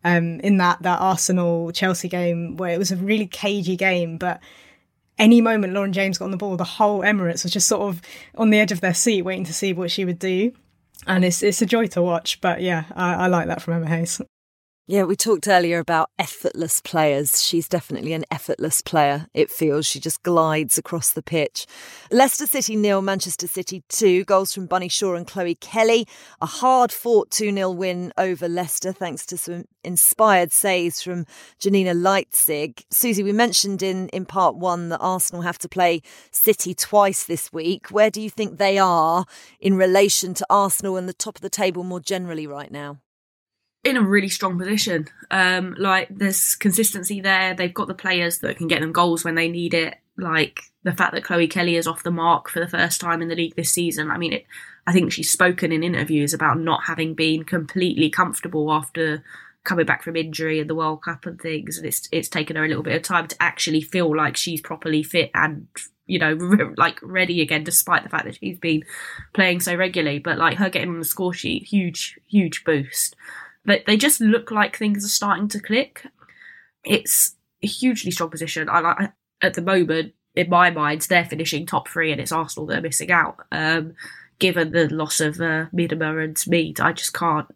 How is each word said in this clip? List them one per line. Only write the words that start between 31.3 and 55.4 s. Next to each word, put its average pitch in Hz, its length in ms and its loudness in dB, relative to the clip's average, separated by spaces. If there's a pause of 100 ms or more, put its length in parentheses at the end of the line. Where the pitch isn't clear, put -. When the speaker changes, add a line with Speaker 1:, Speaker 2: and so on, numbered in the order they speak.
Speaker 2:
Janina 190 340 2
Leitzig. 170 960 0
Susie, 208 340 2
we 202 80 0
mentioned 208 500 2
in, 185 280 -2
in 185 160 -6
part 180 320 2
one 175 320 -2
that 165 100 -4
Arsenal 180 440 -2
have 170 160 -4
to - 100 -10
play 175 320 2 (300)
City 202 420 2
twice 202 500 2
this - 300 -6
week. 170 380 -4
Where 214 180 4
do 208 100 -6
you 214 120 -6
think 208 260 -6
they 196 200 4
are 170 480 4 (360)
in 190 160 4
relation 190 560 4
to 202 160 -6
Arsenal 196 480 2
and 185 100 -6
the 185 60 -8
top - 240 -10
of - 40 -18
the 196 80 -8
table 185 340 -2
more 180 180 -6
generally 170 460 -6
right 143 240 -12
now? 147 260 -12 (880)
Speaker 3:
In 262 140 2
a 220 60 4
really 196 260 4
strong 185 300 -2
position. 185 480 -2 (240)
Um, 185 440 0
like, 185 360 0
there's 196 420 0
consistency 202 680 0
there. 190 360 2
They've 180 180 -2
got - 140 -4
the 185 80 -6
players 175 420 0
that - 200 -4
can 165 100 -4
get 156 120 2
them 160 120 -2
goals 170 340 2
when 165 80 -2
they 165 140 2
need 170 260 -4
it. 165 220 -2 (240)
Like, 160 420 -2 (220)
the 180 80 0
fact 175 240 0
that - 80 -4
Chloe 170 240 2
Kelly 175 300 0
is 160 100 -2
off 160 160 -6
the 175 80 -2
mark 170 360 2
for - 120 -6
the 175 80 -4
first - 340 -2
time 170 220 -2
in 165 40 -4
the 165 80 -4
league 165 200 -4
this 170 160 -2
season. 165 400 -2
I - 80 -2
mean, 170 140 -2
it, - 120 -8 (400)
I 175 80 2
think 180 180 4
she's - 200 -4
spoken 180 400 2